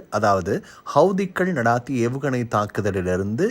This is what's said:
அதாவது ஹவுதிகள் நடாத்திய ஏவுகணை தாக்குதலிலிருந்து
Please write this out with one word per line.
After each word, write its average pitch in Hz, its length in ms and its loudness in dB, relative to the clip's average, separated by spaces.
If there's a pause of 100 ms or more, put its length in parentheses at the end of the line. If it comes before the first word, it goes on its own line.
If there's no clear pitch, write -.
(100)
அதாவது 101 420 2 (340)
ஹவுதிகள் 185 640 2
நடாத்திய 120 520 0
ஏவுகணை 131 440 -2
தாக்குதலிலிருந்து 101 1040 -2